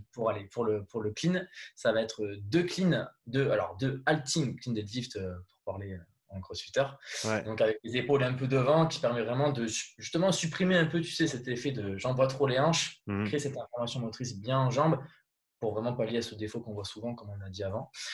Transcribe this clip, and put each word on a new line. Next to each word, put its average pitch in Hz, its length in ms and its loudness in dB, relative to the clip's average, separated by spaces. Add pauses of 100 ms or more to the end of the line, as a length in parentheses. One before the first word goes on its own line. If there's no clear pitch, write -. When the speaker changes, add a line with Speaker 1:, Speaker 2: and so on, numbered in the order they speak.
(140)
Speaker 1:
pour 113 160 0
aller, 104 160 -4
pour 117 180 -2
le, 104 220 0
pour 117 160 -6
le 107 100 -2
clean, 180 300 0 (320)
ça - 180 2
va 110 80 2
être 113 260 -4 (180)
deux 147 180 4
clean, 175 420 2 (220)
deux, 131 240 2
alors 95 260 0
deux 135 300 -2
halting 156 520 0
clean - 140 -6
deadlift, 110 440 -4
euh, 92 180 -4 (160)
pour - 240 -8
parler, 98 180 -8
euh, 92 60 -8 (320)
en 98 100 -10
crossfitter. - 440 -2 (420)
Speaker 2:
Ouais. 110 160 2
Speaker 1:
Donc 110 180 -2
avec 110 240 4
les 117 140 -2
épaules 135 240 4
un 127 100 2
peu 131 160 -2
devant, 135 380 6
qui - 140 -4
permet 120 220 2
vraiment 127 300 2
de 117 140 -2
su-, - 320 -6
justement 180 340 2
supprimer 180 460 2
un 160 80 6
peu, 165 160 0
tu - 80 -6
sais, - 160 2
cet 120 200 -4
effet 127 260 -2
de 101 260 -4
j'envoie 131 280 4
trop 135 200 2
les 127 120 4
hanches, 156 480 2
Speaker 2:
Mhm. 101 200 0
Speaker 1:
créer 110 120 0
cette 143 200 -4
information 120 420 -6
motrice 113 400 -6
bien 127 180 2
en 131 120 4
jambes 147 280 4 (600)
pour 107 140 -2
vraiment 113 180 0
pallier 117 240 -2
à 117 60 0
ce 113 140 -10
défaut 107 260 -6
qu'on 110 100 -12
voit 101 140 -6
souvent, 117 280 -8
comme 110 140 -12 (100)
on 98 60 -10
a 95 60 -10
dit 95 140 -6
avant, 107 260 -4 (240)